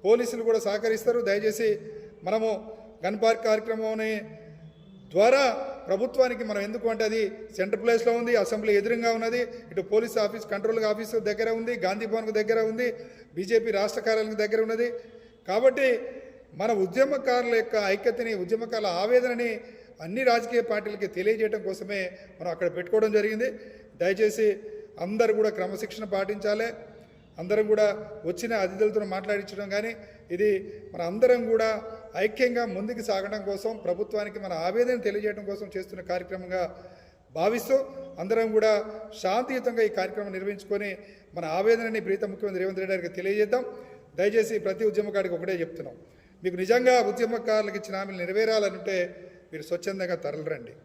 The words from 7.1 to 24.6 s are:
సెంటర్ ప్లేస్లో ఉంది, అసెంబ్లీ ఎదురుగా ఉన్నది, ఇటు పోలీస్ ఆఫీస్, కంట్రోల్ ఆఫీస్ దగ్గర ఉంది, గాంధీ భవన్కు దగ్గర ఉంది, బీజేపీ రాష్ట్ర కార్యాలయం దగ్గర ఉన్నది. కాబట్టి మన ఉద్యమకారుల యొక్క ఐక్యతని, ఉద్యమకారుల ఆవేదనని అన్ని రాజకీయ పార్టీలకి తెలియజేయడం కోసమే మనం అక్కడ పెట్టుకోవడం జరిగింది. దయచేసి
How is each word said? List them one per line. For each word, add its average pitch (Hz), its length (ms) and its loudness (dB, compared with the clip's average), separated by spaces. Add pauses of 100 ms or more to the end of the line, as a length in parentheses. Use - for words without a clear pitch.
సెంటర్ 190 260 -2
ప్లేస్లో 233 300 4
ఉంది, 233 240 2
అసెంబ్లీ 214 400 2
ఎదురుగా 226 360 2
ఉన్నది, 226 300 0
ఇటు - 380 -6
పోలీస్ 214 380 2
ఆఫీస్, 214 320 0
కంట్రోల్ 220 340 0
ఆఫీస్ 214 360 0
దగ్గర 208 300 0
ఉంది, 226 260 -2
గాంధీ 202 300 -2
భవన్కు 220 240 -2
దగ్గర 214 300 2
ఉంది, 226 340 0 (400)
బీజేపీ 220 360 2
రాష్ట్ర 202 300 0
కార్యాలయం 220 380 0
దగ్గర 214 240 2
ఉన్నది. 226 300 0 (560)
కాబట్టి 247 520 4 (540)
మన 202 180 0
ఉద్యమకారుల 247 840 2
యొక్క 226 300 2
ఐక్యతని, 220 500 0
ఉద్యమకారుల 220 520 -2
ఆవేదనని 233 760 2 (400)
అన్ని 190 220 -4
రాజకీయ 233 380 4
పార్టీలకి 208 460 -4
తెలియజేయడం 214 560 0
కోసమే 190 500 -6 (280)
మనం 175 100 -4
అక్కడ 170 260 0
పెట్టుకోవడం 214 360 2
జరిగింది. 214 380 2 (460)
దయచేసి 208 600 2 (420)